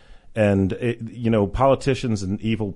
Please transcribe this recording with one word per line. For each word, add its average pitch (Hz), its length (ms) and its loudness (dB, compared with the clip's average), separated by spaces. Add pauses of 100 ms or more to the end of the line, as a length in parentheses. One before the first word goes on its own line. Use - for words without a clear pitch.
(360)
And, 98 380 2
it, 120 260 -4
you 113 300 -4
know, 110 160 4
politicians 123 800 0
and 95 180 -4
evil 107 340 -2